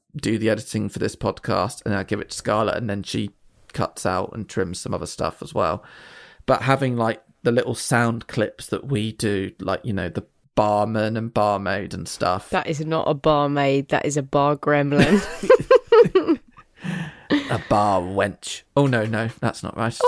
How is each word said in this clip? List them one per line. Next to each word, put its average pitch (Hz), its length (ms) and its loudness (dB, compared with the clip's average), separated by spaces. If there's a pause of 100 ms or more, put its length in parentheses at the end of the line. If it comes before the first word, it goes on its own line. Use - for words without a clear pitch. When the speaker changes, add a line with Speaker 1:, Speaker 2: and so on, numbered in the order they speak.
(140)
Speaker 1:
do 104 240 -2
the 107 120 2
editing 107 380 -2
for - 100 -10
this - 180 -4
podcast 101 680 -2
and 104 100 -2
I 98 80 -2
give 104 180 -4
it - 100 -10
to - 60 -10
Scarlett 107 400 0
and 117 120 -4
then 101 140 -4
she 107 280 -4 (420)
cuts - 340 -6
out 92 280 -2
and 104 140 -10
trims 92 300 -4
some - 160 -6
other 82 120 -6
stuff - 360 -6
as - 120 -14
well. 95 280 -2 (640)
But 127 160 2
having, 131 340 0
like, 113 260 -2 (200)
the 120 100 2
little 120 220 0
sound 117 540 -2
clips - 400 -4
that - 180 -6
we 110 260 -2
do, 101 480 -2
like, 92 240 -4
you 113 80 -4
know, 90 160 -2
the 90 180 -6 (280)
barman 107 640 2
and 110 160 -6
barmaid 101 640 0
and 92 120 -10
stuff. - 440 -2
Speaker 2:
That - 160 -2
is 151 180 -4
not 160 240 -2
a 151 60 2
barmaid, 143 720 2
that - 180 0
is 143 120 -2
a 139 40 -2
bar 143 340 2
gremlin. 147 640 4 (1200)
<laughs> - 40 -20 (1000)
Speaker 1:
A 107 180 -2
bar 104 340 4
wench. 95 600 -4 (140)
Oh, 143 100 6
no, 117 200 2
no, 113 220 -2 (120)
that's - 220 -4
not - 140 -8
right 113 180 -2
at - 140 -10